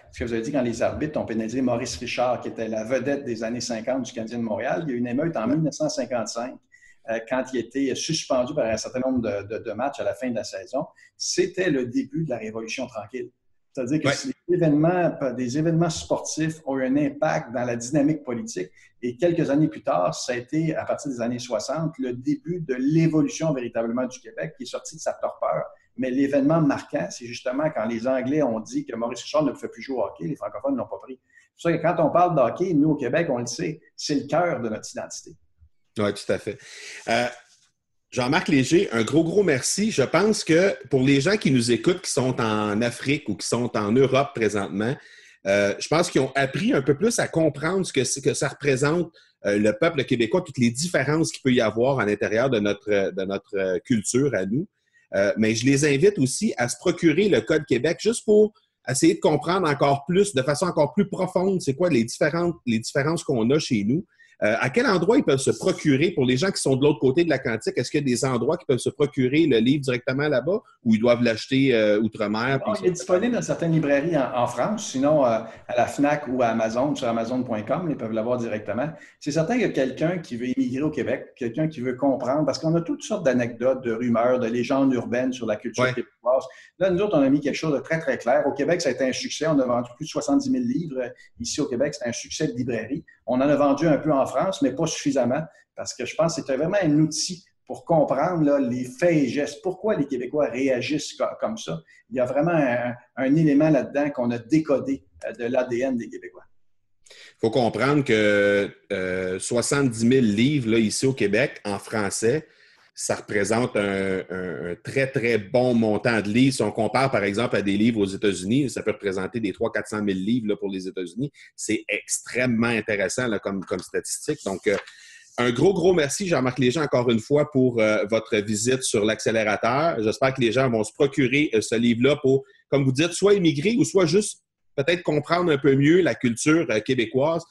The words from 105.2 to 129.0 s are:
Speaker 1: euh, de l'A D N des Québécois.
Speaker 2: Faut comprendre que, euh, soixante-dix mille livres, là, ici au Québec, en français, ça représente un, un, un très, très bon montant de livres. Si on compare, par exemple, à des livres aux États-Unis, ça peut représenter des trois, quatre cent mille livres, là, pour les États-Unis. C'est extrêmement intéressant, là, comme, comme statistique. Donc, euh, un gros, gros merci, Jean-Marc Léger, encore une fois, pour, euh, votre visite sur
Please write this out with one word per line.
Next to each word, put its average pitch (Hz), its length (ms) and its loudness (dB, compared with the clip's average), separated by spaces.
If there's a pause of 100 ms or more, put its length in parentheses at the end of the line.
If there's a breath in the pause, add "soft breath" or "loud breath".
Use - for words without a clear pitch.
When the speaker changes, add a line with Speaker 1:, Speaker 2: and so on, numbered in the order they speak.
Speaker 1:
euh, 110 40 -8
de 117 120 -8
l'A 127 200 0
D 120 160 -2
N 131 160 -2
des 117 120 -6
Québécois. - 360 -18 (960 loud breath)
Speaker 2:
Faut 110 100 2
comprendre 123 520 2
que, 101 680 4 (240)
euh, 92 460 -4
soixante-dix 120 640 0
mille 120 300 4
livres, 123 360 2
là, 117 80 4
ici 110 280 0
au 135 60 2
Québec, 113 520 0
en 101 140 -4
français, 113 680 -2 (500 soft breath)
ça - 180 -4
représente 107 600 -2
un, 98 540 0
un, 87 400 -6
un 87 120 -8
très, 131 240 -2
très 117 300 0
bon 123 380 0
montant 110 480 2
de 104 80 -4
livres. 131 240 4
Si - 80 -2
on 104 80 0
compare, 123 400 0
par 104 140 0
exemple, 110 300 -2
à 104 60 2
des 98 160 0
livres 110 240 2
aux 98 60 2
États-Unis, 98 640 0
ça 98 120 -6
peut 107 100 -2
représenter 95 460 -6
des 104 140 -2
trois, 113 180 -4
quatre 104 180 -4
cent 107 140 -4
mille 95 220 -2
livres, 113 240 0
là, 101 80 0
pour 101 140 -6
les 95 180 -6
États-Unis. 92 420 -8 (240 loud breath)
C'est - 360 -4
extrêmement 117 800 -2
intéressant, 107 580 -2
là, 104 120 -2
comme, 98 280 -6
comme 92 140 -4
statistique. - 680 -6
Donc, 95 200 -4
euh, 98 120 2 (580 loud breath)
un 123 140 2
gros, 147 240 4
gros 180 180 4
merci, 170 340 0
Jean-Marc 131 320 0
Léger, 127 220 2
encore 127 300 2
une 117 100 4
fois, 143 300 2
pour, 123 320 4
euh, 107 260 2
votre 110 300 0
visite 110 440 0
sur 107 220 0